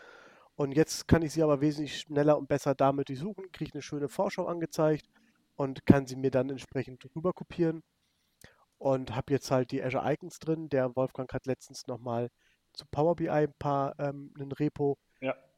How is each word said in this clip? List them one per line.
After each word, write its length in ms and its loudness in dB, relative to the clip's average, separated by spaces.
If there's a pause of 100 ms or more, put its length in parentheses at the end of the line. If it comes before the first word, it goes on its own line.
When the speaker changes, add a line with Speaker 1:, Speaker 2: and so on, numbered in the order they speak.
(560)
Speaker 1:
Und 180 -2
jetzt 340 0
kann 160 6
ich 100 -4
sie 80 2
aber 200 4
wesentlich 380 0
schneller 380 4
und 100 -6
besser 280 0
damit 340 2
durchsuchen, 420 -8
kriege 220 -8
eine 80 -8
schöne 260 -6
Vorschau 380 -2
angezeigt 640 0 (460)
und 320 -4
kann 180 8
sie 100 -10
mir 140 0
dann 220 0
entsprechend 520 -8 (120)
rüber 180 -2
kopieren. 480 -2 (960)
Und 380 0
hab 160 -4
jetzt 180 0
halt 220 0
die 100 -2
Azure 320 -2
Icons 240 -10
drin. 320 -6
Der 260 0
Wolfgang 380 -4
hat 140 -6
letztens 400 -8
noch 100 -8
mal 320 -4 (420)
zu 200 -18
Power 240 2
B 100 -4
I 40 -2
ein 280 2
paar, 420 -2
ähm, 400 -6
einen 120 -8
Repo, 480 -2 (220)
Speaker 2:
Ja. 140 -2 (220)